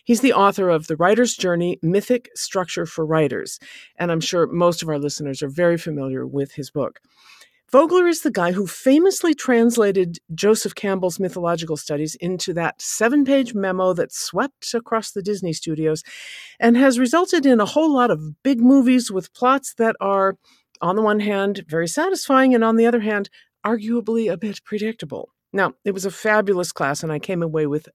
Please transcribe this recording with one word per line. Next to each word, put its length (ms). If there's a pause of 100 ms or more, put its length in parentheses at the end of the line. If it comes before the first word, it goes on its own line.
He's 160
the 140
author 340
of 180
The 100
Writer's 380
Journey, 480
Mythic 520
Structure 500
for 220
Writers, 520 (380)
and 160
I'm 80
sure 260
most 360
of 80
our 80
listeners 440
are 60
very 300
familiar 480
with 260
his 180
book. 300 (720)
Vogler 340
is 140
the 100
guy 220
who 160
famously 680
translated 840 (120)
Joseph 440
Campbell's 420
mythological 580
studies 380
into 400
that 260
seven-page 720
memo 420
that 180
swept 600
across 380
the 120
Disney 300
studios 520 (560)
and 160
has 240
resulted 440
in 140
a 80
whole 260
lot 200
of 320
big 160
movies 500
with 240
plots 400
that 260
are, 360 (440)
on 140
the 80
one 160
hand, 480
very 220
satisfying, 680
and 80
on 140
the 100
other 140
hand, 280 (360)
arguably 680
a 40
bit 260
predictable. 680 (220)
Now, 220 (100)
it 60
was 140
a 80
fabulous 580
class, 320
and 80
I 80
came 240
away 240
with 280